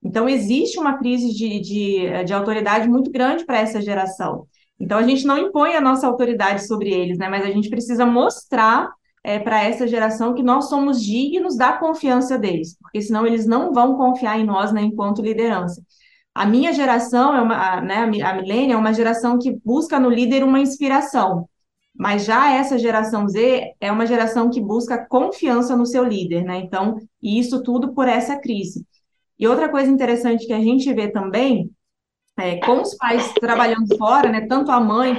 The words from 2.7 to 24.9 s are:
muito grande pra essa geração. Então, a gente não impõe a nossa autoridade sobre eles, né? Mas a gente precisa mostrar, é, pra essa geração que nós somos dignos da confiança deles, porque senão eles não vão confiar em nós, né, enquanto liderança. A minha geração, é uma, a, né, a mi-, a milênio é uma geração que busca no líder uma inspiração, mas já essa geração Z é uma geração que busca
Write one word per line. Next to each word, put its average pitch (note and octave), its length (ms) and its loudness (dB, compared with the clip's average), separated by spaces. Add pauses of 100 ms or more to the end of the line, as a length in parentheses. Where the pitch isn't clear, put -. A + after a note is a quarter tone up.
muito C4 220 2
grande C#4 360 -2
pra A#3+ 120 0
essa A3 220 -2
geração. F#3+ 640 -4 (320)
Então, G3 200 -2
a A3 40 2
gente C4+ 220 2
não C#4 140 2
impõe E4 380 0
a D#4 40 2
nossa C4+ 260 2
autoridade A#3 600 0
sobre G3+ 240 -4
eles, F3+ 260 -2
né? F#3+ 100 -4
Mas G3 160 -2
a G3 80 -2
gente G#3 200 0
precisa A#3+ 340 0
mostrar, A#3+ 840 2 (360)
é, G#3 120 -2
pra G#3+ 260 0
essa A#3 240 -2
geração A3+ 460 -2
que C4 80 -4
nós C4 260 2
somos C#4 340 0
dignos C#4+ 540 -2
da B3+ 160 2
confiança C4+ 640 0
deles, E3+ 420 -4
porque - 220 -8
senão G#3+ 260 0
eles A3+ 200 0
não C#4 260 2
vão C4 240 4
confiar B3+ 420 0
em A3 60 0
nós, G3+ 260 0
né, G#3 120 0
enquanto G#3 400 -2
liderança. G#3+ 580 -2 (540)
A - 100 -2
minha C4 300 4
geração, B3+ 600 2
é B3+ 60 2
uma, A3+ 160 2
a, F#3+ 240 -2
né, F#3+ 160 -4
a A3+ 100 0
mi-, G#3+ 140 -2
a F#3+ 140 -2
milênio G#3+ 400 0
é - 20 2
uma A3 160 2
geração A#3 460 0
que B3 120 -2 (140)
busca C#4+ 340 0
no B3+ 120 4
líder B3 340 2
uma C4+ 160 4
inspiração, C4+ 880 0 (480)
mas G3+ 300 -2
já C4 260 4
essa C4+ 260 0
geração A3 480 0
Z A#3 540 0
é G3+ 100 -4
uma A3 140 0
geração A#3 460 0
que A#3+ 100 -2
busca A#3 480 -4